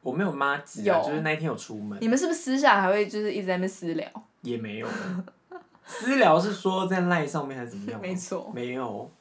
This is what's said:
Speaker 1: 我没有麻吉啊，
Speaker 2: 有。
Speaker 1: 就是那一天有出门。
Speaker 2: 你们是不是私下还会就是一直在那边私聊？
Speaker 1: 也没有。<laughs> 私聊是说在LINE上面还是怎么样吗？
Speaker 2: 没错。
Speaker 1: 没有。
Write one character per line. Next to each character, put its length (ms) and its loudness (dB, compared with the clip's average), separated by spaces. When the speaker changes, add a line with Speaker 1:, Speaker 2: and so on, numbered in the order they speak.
Speaker 1:
我 80 -4
没 120 0
有 100 0
麻 240 0
吉 320 -4
啊， 80 6
Speaker 2:
有。 140 2
Speaker 1:
就 40 -2
是 60 -2
那 120 0
一 40 0
天 80 -6
有 100 0
出 240 -12
门。 220 -8
Speaker 2:
你 80 0
们 80 4
是 100 2
不 60 0
是 60 -2
私 200 0
下 220 8
还 100 4
会 160 4
就 140 -4
是 100 0
一 120 -4
直 40 -4
在 120 0
那 0 -
边 100 0
私 240 -4
聊？ 160 -4
Speaker 1:
也 160 -4
没 220 -6
有。 100 -6
<laughs> 440 -20
私 320 0
聊 240 8
是 140 0
说 320 0
在 160 2
LINE 240 2
上 200 -4
面 120 -8
还 60 -6
是 80 -12
怎 60 -12
么 120 -10
样 100 -8
吗？ 80 -8
Speaker 2:
没 80 -4
错。 380 -8
Speaker 1:
没 180 -6
有。 380 -6